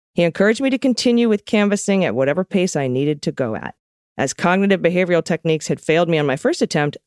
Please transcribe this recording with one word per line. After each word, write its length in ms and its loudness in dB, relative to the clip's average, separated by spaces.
He 80 2
encouraged 380 2
me 100 0
to 60 -2
continue 520 2
with 160 -2
canvassing 580 0
at 120 -2
whatever 280 0
pace 320 -2
I 120 0
needed 340 -2
to 100 -4
go 240 -4
at. 200 -10
As 160 -2
cognitive 480 2
behavioral 420 2
techniques 440 -2
had 120 -2
failed 300 2
me 80 2
on 80 0
my 100 0
first 260 -2
attempt, 460 -2